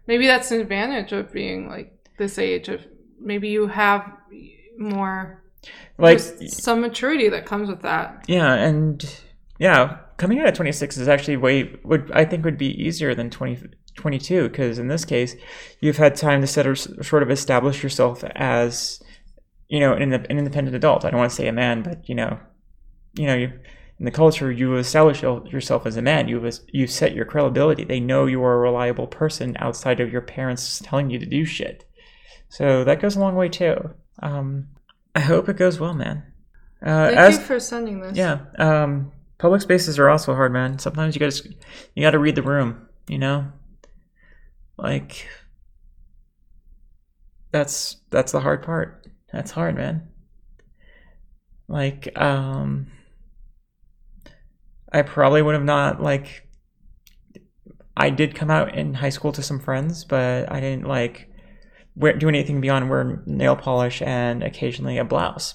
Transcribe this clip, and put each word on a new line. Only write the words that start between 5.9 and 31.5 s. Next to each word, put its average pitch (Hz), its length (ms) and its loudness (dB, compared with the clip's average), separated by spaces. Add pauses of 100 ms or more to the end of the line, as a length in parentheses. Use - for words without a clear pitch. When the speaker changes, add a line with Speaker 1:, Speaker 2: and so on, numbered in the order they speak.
Speaker 2:
Like, 165 200 10
Speaker 1:
there's - 440 -10
some 233 180 2
maturity 240 500 0
that 175 160 -4
comes 208 220 -4
with 180 140 -8
that. - 460 -4
Speaker 2:
Yeah, 160 260 4
and, 151 500 0 (540)
yeah, 151 400 4 (180)
coming 202 240 0
out 311 60 4
at 196 100 6
twenty-six 147 400 -4
is 127 120 -4
actually 143 280 2
way, 131 480 2
would, 143 280 0
I 156 120 6
think 160 200 -2
would 151 140 0
be 135 120 -2 (140)
easier 156 300 -2
than 120 160 -6
twenty, 127 280 -8 (360)
twenty-two, 143 560 -2
'cause 120 300 -4
in 123 80 -6
this 165 160 -4
case, 123 320 -2 (440)
you've 147 180 2
had 147 180 6
time 143 240 2
to 135 80 2
set 143 180 2
a 135 40 4
s-, - 180 -4 (140)
sort 147 200 2
of 120 80 2
establish 139 540 2
yourself 123 400 0 (100)
as, 120 640 -2 (680)
you 147 100 -2
know, 139 160 4
an, 139 180 0
an 127 140 -2
independent 143 480 -2
adult. 139 300 2
I - 60 -2
don't 120 80 0
wanna 120 120 2
say - 160 -6
a 113 60 0
man, 117 300 0
but, 175 260 -10
you 127 80 -6
know, 113 220 -4 (760)
you 151 120 -4
know, 135 80 2
you, 123 180 -2 (460)
in - 60 -8
the 123 60 -4
culture, 151 420 4
you 127 240 0
establish 143 460 4
your-, 123 260 -2
yourself 127 380 -2
as 113 100 -4
a 113 60 -4
man. 139 260 2
You've 117 160 -4
es-, 117 240 -8
you've 131 220 -2
set - 240 0
your 117 100 -4
credibility. 143 580 2
They 131 160 -4
know 131 280 2
you 127 180 0
are 123 100 4
a 120 40 2
reliable 120 480 0
person 127 520 -4
outside 123 420 -2
of 120 120 -2
your 123 80 -4
parents - 640 -8
telling 143 240 -2
you 123 100 -4
to - 80 -8
do 151 200 0
shit. - 400 -10 (640)